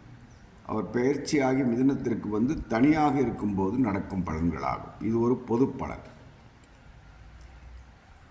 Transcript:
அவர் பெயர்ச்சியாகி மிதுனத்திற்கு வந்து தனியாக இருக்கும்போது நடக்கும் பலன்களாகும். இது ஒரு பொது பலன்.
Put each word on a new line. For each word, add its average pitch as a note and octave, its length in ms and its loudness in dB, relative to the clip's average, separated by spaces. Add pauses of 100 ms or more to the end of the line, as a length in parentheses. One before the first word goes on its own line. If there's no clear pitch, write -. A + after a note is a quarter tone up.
(640)
அவர் G#2+ 240 -4
பெயர்ச்சியாகி C3+ 720 2
மிதுனத்திற்கு A#2+ 680 0
வந்து A#2 380 0
தனியாக C#3+ 520 4
இருக்கும்போது G#2 580 0
நடக்கும் F#2+ 460 0
பலன்களாகும். D#2 800 -4
இது A2+ 160 0
ஒரு A#2+ 180 2
பொது A#2+ 300 2
பலன். E2 380 -8 (2250)